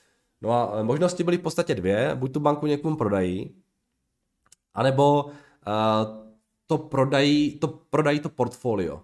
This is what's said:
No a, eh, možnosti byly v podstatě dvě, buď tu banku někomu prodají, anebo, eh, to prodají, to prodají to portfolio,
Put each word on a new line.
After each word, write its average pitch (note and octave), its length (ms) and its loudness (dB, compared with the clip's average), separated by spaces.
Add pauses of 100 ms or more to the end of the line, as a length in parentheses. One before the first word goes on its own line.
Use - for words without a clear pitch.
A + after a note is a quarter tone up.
(400)
No A2 120 -2
a, A#2 280 0
eh, - 20 -2
možnosti E3+ 420 0
byly F3 140 0
v F3+ 40 -8
podstatě E3 320 -2
dvě, G#2 400 0
buď C3 180 -4
tu D3+ 80 -4
banku D3 260 0
někomu D3+ 300 -2
prodají, G2 580 0 (1200)
anebo, C#3+ 520 4 (400)
eh, G#2+ 600 0 (400)
to D#3 120 0
prodají, C#3+ 800 2
to D#3 100 -2
prodají D3 520 -2
to D#3 80 -8
portfolio, G#2 760 -4